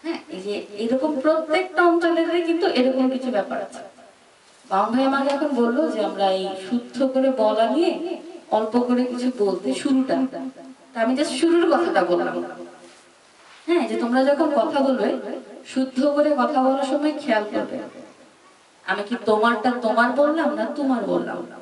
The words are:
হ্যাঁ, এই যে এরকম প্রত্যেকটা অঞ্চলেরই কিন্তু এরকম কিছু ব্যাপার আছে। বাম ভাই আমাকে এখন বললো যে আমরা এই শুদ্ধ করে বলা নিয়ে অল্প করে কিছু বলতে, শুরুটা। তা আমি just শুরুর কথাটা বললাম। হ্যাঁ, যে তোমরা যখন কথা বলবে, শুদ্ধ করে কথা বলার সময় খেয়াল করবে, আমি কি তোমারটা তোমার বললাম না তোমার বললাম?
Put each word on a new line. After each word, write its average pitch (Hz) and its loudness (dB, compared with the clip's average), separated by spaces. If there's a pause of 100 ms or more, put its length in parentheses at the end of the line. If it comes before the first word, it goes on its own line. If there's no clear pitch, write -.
হ্যাঁ, 330 -8 (140)
এই 185 -12
যে 208 -6 (300)
এরকম 262 2 (140)
প্রত্যেকটা 320 2
অঞ্চলেরই 339 2
কিন্তু 339 0 (120)
এরকম 262 2 (100)
কিছু 254 -4
ব্যাপার 185 -4
আছে। - -16 (880)
বাম 196 2
ভাই 269 2
আমাকে 269 0
এখন 294 0 (100)
বললো 240 2 (120)
যে 220 -4
আমরা 196 0 (140)
এই 190 -4 (200)
শুদ্ধ 240 -4 (180)
করে 262 2 (140)
বলা 214 4
নিয়ে 339 2 (640)
অল্প 226 -2 (140)
করে 247 2 (100)
কিছু 247 -2 (160)
বলতে, 190 -2 (140)
শুরুটা। 262 2 (760)
তা 233 -10
আমি 247 2
just 311 0
শুরুর 339 4
কথাটা 180 2
বললাম। 123 0 (1300)
হ্যাঁ, 320 2
যে 220 -2
তোমরা 247 2 (100)
যখন 294 2 (120)
কথা - 0
বলবে, 233 2 (640)
শুদ্ধ 262 -2 (180)
করে 302 4 (120)
কথা 262 0
বলার 269 2
সময় 294 0
খেয়াল 220 0
করবে, - -6 (1120)
আমি 202 -2
কি 240 -4 (140)
তোমারটা 233 2 (160)
তোমার 233 2 (120)
বললাম 302 2 (100)
না 220 -2 (140)
তোমার 262 -2 (100)
বললাম? 175 -4 (240)